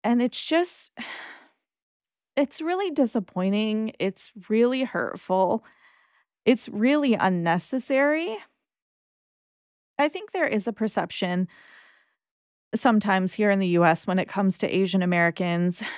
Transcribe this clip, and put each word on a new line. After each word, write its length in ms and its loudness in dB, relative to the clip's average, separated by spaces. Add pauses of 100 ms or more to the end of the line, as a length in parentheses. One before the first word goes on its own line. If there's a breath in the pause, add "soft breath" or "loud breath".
And 180 2
it's 240 -2
just, 540 -2
<sighs> 1400 -16
it's 240 0
really 300 -2
disappointing. 1080 0
It's 340 -6 (160)
really 340 2
hurtful. 840 -2 (800 soft breath)
It's 240 2
really 460 2
unnecessary. 1200 0 (1600)
I 100 4
think 240 -8
there 140 0
is 200 0
a 60 -4
perception 760 -2 (1300 soft breath)
sometimes 580 2
here 180 0
in 80 2
the 100 0
U 160 4
S 220 4
when 120 0
it 100 -2
comes 300 0
to 100 -2
Asian 340 0
Americans 800 0 (160 loud breath)